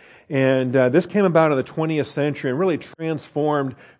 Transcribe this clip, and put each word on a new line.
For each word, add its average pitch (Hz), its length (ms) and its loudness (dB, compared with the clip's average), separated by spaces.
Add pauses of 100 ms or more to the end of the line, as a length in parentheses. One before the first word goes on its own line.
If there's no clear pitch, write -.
(280)
And, 131 460 2
uh, 127 140 4
this 139 180 2
came 208 180 0
about 160 280 4
in 135 40 0
the 127 60 -2
twentieth 156 460 -4
century 143 420 -4
and 127 80 -2
really 175 200 0
transformed 147 1000 -4 (240)